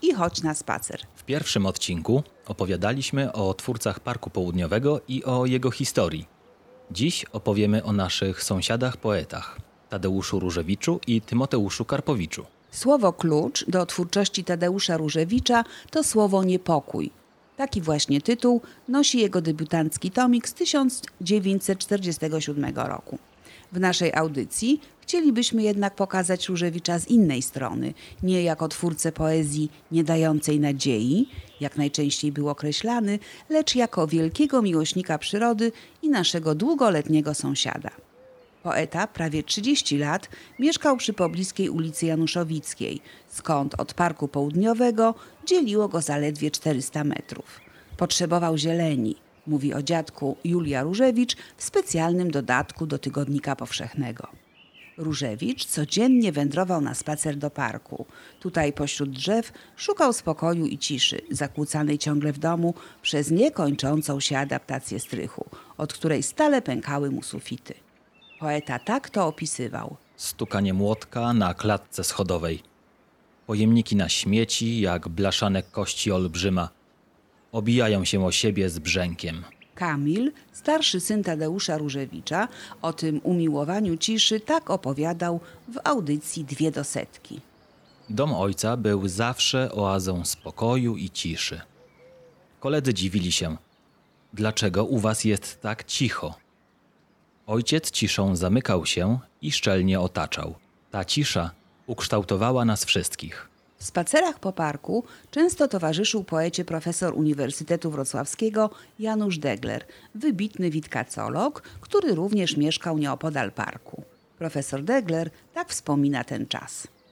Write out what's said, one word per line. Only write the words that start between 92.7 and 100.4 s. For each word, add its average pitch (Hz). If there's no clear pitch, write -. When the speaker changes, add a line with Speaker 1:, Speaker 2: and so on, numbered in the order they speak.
Speaker 2:
dziwili 90
się: 80
"Dlaczego 104
u 120
was 110
jest -
tak 110
cicho?" -
Ojciec 120
ciszą 98
zamykał 92
się 101
i 147
szczelnie 95
otaczał. 80